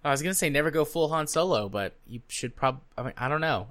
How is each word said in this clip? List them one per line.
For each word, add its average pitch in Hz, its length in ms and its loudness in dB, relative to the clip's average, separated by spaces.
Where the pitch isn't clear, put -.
I 143 80 2
was 139 100 2
gonna 185 140 -2
say 165 140 2
never 147 220 2
go 151 140 4
full 156 240 0
Han 156 180 0
Solo, 160 400 2
but 98 280 -4
you 117 200 -12
should - 280 -8
prob-, 131 260 0
I 120 60 -8
mean, 127 140 -6
I 123 100 -4
don't 151 140 -2
know. 117 300 -2